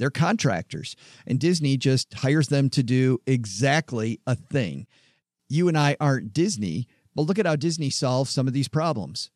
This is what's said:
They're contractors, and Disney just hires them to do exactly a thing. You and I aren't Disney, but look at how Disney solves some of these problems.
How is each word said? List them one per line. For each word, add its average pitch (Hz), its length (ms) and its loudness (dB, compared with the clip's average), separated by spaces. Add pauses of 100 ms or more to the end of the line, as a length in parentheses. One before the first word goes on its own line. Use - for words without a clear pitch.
They're 135 80 0
contractors, 139 840 -2 (320)
and 127 120 0
Disney 151 380 2
just 131 340 0
hires 143 360 2
them 139 240 2
to 143 100 2
do 127 460 2
exactly 117 960 0
a 127 80 0
thing. 101 540 -4 (600)
You 165 200 2
and 160 100 2
I 143 220 2
aren't 131 340 0
Disney, 123 540 -2 (260)
but - 80 -2
look 180 160 0
at 214 80 0
how 156 100 0
Disney 156 360 -2
solves 131 400 -2
some 131 160 0
of 127 60 0
these 135 140 0
problems. 139 680 -4